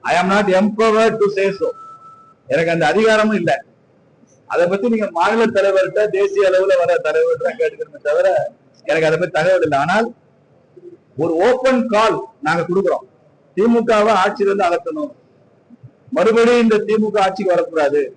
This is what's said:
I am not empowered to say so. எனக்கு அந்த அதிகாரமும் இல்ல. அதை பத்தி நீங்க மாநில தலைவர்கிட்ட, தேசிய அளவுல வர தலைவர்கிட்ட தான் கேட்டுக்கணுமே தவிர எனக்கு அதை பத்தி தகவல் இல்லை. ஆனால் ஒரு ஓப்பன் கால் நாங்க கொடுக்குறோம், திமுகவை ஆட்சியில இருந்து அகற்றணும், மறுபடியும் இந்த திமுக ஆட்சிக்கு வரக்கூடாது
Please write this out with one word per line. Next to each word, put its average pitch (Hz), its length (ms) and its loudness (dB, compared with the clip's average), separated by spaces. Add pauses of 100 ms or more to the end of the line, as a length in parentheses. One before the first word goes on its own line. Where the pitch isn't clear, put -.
I 139 180 -2
am 190 120 0
not 202 140 0 (120)
empowered 214 640 2
to 202 60 2 (100)
say 196 100 0 (120)
so. - 80 -2 (840)
எனக்கு 165 200 0
அந்த 165 180 0
அதிகாரமும் 214 480 2
இல்ல. 160 120 -2 (1000)
அதை 170 180 2
பத்தி 196 220 -2
நீங்க 214 140 -2 (100)
மாநில 214 300 0 (100)
தலைவர்கிட்ட, 190 440 0 (160)
தேசிய 196 320 0
அளவுல 185 320 2
வர 170 160 0 (100)
தலைவர்கிட்ட 160 400 0
தான் - 140 -6
கேட்டுக்கணுமே 151 480 -6
தவிர 180 180 0 (640)
எனக்கு 160 200 0
அதை 156 100 0
பத்தி 165 200 -4
தகவல் 175 280 2
இல்லை. 139 180 0
ஆனால் 208 220 0 (1160)
ஒரு 165 100 -2 (140)
ஓப்பன் 254 360 0 (100)
கால் 208 240 2 (300)
நாங்க 165 220 -2
கொடுக்குறோம், 175 360 -2 (520)
திமுகவை 226 560 2 (100)
ஆட்சியில 202 280 0
இருந்து 196 180 0
அகற்றணும், 170 420 -6 (1040)
மறுபடியும் 233 480 4
இந்த 220 220 2
திமுக 214 380 0
ஆட்சிக்கு 185 300 -2
வரக்கூடாது 156 460 0 (140)